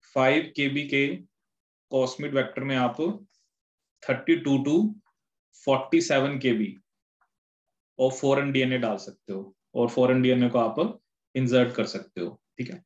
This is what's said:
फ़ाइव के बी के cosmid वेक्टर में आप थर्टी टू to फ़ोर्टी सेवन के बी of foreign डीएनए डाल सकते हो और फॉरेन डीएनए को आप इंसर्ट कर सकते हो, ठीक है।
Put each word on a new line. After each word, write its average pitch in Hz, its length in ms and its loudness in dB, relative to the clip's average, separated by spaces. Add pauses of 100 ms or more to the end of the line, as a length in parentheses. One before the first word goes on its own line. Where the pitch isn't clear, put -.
(160)
फ़ाइव 139 400 2
के 143 120 -2
बी 143 200 -4
के 139 180 2 (840)
cosmid 135 420 -2
वेक्टर 131 300 -4
में 135 120 -2
आप 123 240 -2 (1000)
थर्टी 139 420 0
टू 139 200 2
to 151 140 2 (880)
फ़ोर्टी 139 340 2
सेवन 139 380 0
के 123 140 0
बी 107 240 -2 (1200)
of 131 220 4
foreign 139 320 2
डीएनए 127 260 2
डाल 113 180 -2 (100)
सकते - 260 -16
हो 95 220 -12 (200)
और 120 160 0
फॉरेन 127 320 2
डीएनए 123 260 4
को 120 100 0
आप 117 420 -2 (340)
इंसर्ट 123 400 2
कर 110 120 -2
सकते - 340 -12
हो, - 200 -8 (180)
ठीक 123 120 -10
है। 185 160 -16